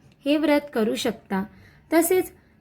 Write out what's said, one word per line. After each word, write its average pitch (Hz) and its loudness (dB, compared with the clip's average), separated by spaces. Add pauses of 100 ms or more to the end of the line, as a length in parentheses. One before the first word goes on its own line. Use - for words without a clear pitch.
(260)
हे 285 2
व्रत 294 2 (120)
करू 233 0
शकता. 202 -4 (500)
तसेच 349 2 (300)